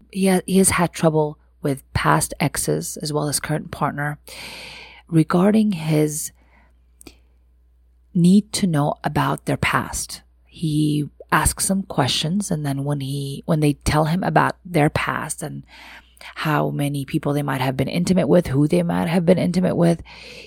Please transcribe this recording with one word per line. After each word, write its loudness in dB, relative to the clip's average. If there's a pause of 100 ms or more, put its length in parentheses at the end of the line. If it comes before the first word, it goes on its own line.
(120)
he 0
ha-, 4
he 2
has 6
had 2
trouble 0 (240)
with -4
past 2
exes -2
as -6
well -2
as -2
current -4
partner -4 (920)
regarding 4
his 0 (1800)
need 4
to -2
know 0 (100)
about -2
their -2
past. -4 (240)
He -2 (220)
asks 0
some -2
questions, -2
and -4
then -4
when -2
he, -6
when 0
they 4
tell 0
him 0
about 2
their 2
past -6
and -10 (720)
how 0
many -4
people -2
they -2
might -4
have -2
been -2
intimate 2
with, 4
who 4
they 2
might 0
have 0
been 4
intimate 0
with, 2 (440)